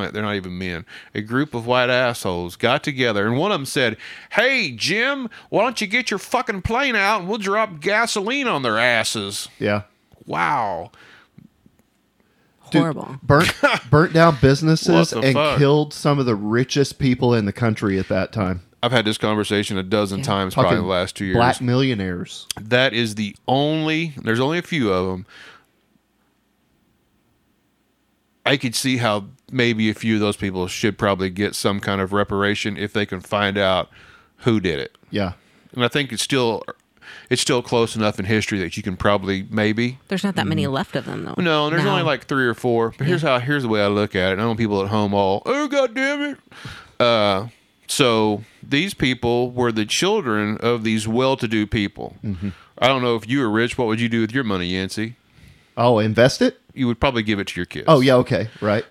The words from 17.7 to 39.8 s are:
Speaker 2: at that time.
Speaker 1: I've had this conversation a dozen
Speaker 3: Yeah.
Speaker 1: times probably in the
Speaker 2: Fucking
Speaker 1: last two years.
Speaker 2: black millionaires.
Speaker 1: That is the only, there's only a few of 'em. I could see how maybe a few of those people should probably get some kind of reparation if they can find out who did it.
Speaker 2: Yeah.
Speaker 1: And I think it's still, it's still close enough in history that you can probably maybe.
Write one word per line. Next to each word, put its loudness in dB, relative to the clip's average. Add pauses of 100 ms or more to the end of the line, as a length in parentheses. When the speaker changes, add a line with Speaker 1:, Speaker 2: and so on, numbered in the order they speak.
Speaker 2:
at -4
that -2
time. -2 (200)
Speaker 1:
I've 0
had 4
this -2
conversation 0
a -4
dozen 0
Speaker 3:
Yeah. -6
Speaker 1:
times 0
probably 4
in 2
the -2
Speaker 2:
Fucking -4
Speaker 1:
last -2
two -6
years. 0
Speaker 2:
black 2
millionaires. -2 (120)
Speaker 1:
That 2
is -2
the -6 (120)
only, 0 (100)
there's 0
only 0
a -4
few 0
of 0
'em. -10 (3250)
I 2
could -4
see -2
how -2 (260)
maybe 0
a -2
few -2
of 0
those 0
people -4
should -2
probably 0
get -4
some -2
kind -2
of -4
reparation -2
if -6
they -2
can -10
find -2
out 2 (480)
who 0
did -2
it. -12 (140)
Speaker 2:
Yeah. -4 (400)
Speaker 1:
And 0
I 2
think -2
it's -6
still, 0 (680)
it's 0
still 0
close 0
enough 0
in -4
history 0
that -4
you -8
can -4
probably 0
maybe. 0 (120)